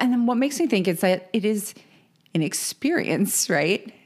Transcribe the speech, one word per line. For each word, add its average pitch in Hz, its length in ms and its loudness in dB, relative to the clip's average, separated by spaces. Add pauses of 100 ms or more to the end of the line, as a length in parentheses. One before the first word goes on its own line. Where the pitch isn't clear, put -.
and 247 120 2
then 240 140 2
what 240 100 2
makes 277 220 0
me 339 80 2
think 190 220 2
is 165 140 0
that 185 300 0
it 208 120 0
is 214 300 -2 (600)
an 165 80 2
experience, - 1040 -2
right? 160 460 0 (100)